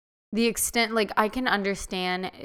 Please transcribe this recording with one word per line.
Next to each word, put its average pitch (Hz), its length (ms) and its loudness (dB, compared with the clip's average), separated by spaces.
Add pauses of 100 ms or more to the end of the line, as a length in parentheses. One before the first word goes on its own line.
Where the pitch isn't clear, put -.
(320)
The 226 140 2
extent, 226 460 0
like, 220 240 2
I 214 120 2
can 254 200 -4
understand 185 840 -2 (140)